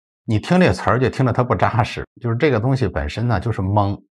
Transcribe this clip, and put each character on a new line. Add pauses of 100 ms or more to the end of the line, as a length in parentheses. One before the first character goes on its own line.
(240)
你
听
这
词
儿
就
听
着
它
不
扎
实， (140)
就
是
这
个
东
西
本
身
呢
就
是
懵。 (100)